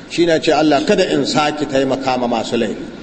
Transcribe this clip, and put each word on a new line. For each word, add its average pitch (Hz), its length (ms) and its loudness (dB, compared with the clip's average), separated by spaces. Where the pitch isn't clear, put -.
Shi 170 160 0
ne 165 140 4
ce, - 120 0
"Allah, 147 340 4
kada 196 260 4
in 143 140 0
sake 151 400 -2
taimaka 131 540 0
ma 120 80 -2
masu 117 300 -2
laifi, 110 260 -4